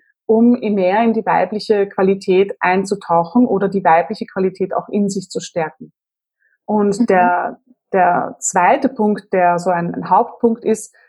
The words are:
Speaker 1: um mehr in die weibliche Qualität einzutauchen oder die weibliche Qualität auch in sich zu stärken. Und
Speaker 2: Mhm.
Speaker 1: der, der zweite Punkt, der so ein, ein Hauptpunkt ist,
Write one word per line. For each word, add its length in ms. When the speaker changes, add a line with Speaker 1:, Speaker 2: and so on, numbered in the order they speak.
Speaker 1:
um 260
mehr 500
in 120
die 100
weibliche 640
Qualität 720
einzutauchen 880
oder 220
die 140
weibliche 440
Qualität 480
auch 160
in 180
sich 220
zu 100
stärken. 520
Und 340
Speaker 2:
Mhm. 60
Speaker 1:
der, 540
der 440
zweite 520
Punkt, 420
der 260
so 120
ein, 240
ein 160
Hauptpunkt 560
ist, 280